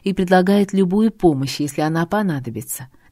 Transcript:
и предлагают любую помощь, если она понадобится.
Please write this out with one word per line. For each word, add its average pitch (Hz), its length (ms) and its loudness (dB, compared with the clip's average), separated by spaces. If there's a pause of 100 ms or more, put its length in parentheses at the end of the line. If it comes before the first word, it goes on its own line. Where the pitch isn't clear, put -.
и 196 100 -2
предлагают 190 600 2
любую 196 380 2
помощь, 139 480 0
если 147 220 -4
она 160 240 -2
понадобится. 139 840 -6 (220)